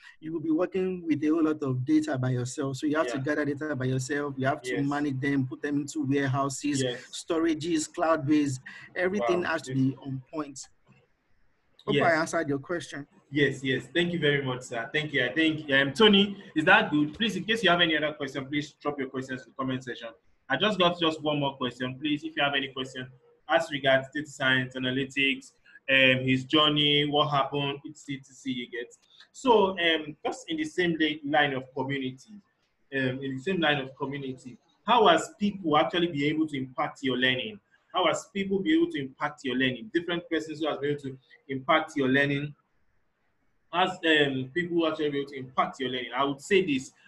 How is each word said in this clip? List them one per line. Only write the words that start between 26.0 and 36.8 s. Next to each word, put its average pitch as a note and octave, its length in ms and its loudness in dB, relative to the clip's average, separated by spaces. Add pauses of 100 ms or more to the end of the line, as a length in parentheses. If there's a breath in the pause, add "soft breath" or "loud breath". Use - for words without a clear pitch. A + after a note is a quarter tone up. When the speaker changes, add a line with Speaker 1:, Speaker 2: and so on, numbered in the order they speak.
Speaker 2:
his C3 180 2
journey, D3 600 4
what C#3+ 240 2
happened, C#3 480 -2 (100)
et D#3 80 -18
cetera, C3+ 240 -12
et C3+ 60 -20
cetera, C3 260 -8
you A#2+ 180 -8
get. A#2 240 -10 (380 soft breath)
So, G#3 380 4 (100)
um, D#3 340 0 (120)
just - 240 -8
in D#3+ 80 -4
the D3+ 60 -2
same F3 360 0
la-, D3+ 180 0 (220)
line C#3 140 2
of C3 100 -6 (100)
community, C3 600 -6 (600)
um, C3 300 -2
in C3+ 120 -6
the - 20 -6
same F#3 220 -2
line D3 200 2
of C3 160 -10
community, C3+ 600 -10 (280)
how A3 220 6
has D#3+ 220 4 (100)
people E3 380 0
actually E3+ 300 2
been C#3+ 160 -2 (100)
able D#3 140 0
to C#3+ 100 -8
impact C#3 440 -6